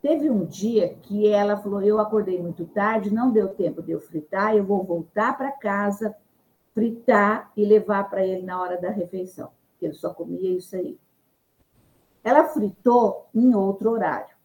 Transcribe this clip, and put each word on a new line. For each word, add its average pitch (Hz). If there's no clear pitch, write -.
Teve 294
um 202
dia 208
que 208
ela 208
falou, 202
"Eu 214
acordei 202
muito 170
tarde, 208
não 240
deu 202
tempo 165
de 165
eu 156
fritar, 190
eu 208
vou 190
voltar 185
pra 269
casa, 202
fritar 220
e 208
levar 208
pra 196
ele 185
na 185
hora 180
da 175
refeição", 185
porque -
ele 156
só -
comia 180
isso 185
aí. 185
Ela 277
fritou 226
em 240
outro 196
horário. 175